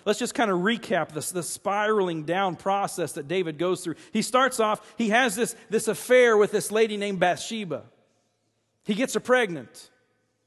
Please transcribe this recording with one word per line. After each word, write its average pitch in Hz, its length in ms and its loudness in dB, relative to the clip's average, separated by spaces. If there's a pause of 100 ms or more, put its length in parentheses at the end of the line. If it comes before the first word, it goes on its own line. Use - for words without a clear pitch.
let's 208 140 0
just 240 160 -4
kinda 220 180 2
recap 180 600 0
this, 151 180 -8
the 180 120 -6
spiraling 202 840 -2
down 175 320 -2
process 196 560 -4
that 147 140 -10
David 165 300 -4
goes 175 260 -2
through. 165 120 -6 (180)
He 220 80 0
starts 254 400 2
off, 214 260 0 (120)
he 233 100 0
has 233 260 4
this, 220 220 -2 (140)
this 220 180 -2
affair 240 480 6
with 208 160 4
this 202 180 -2
lady 214 280 0
named 202 220 -2
Bathsheba. 175 640 -2 (1000)
He - 80 -2
gets 233 220 -2
her 214 60 -2
pregnant. 196 720 -2 (540)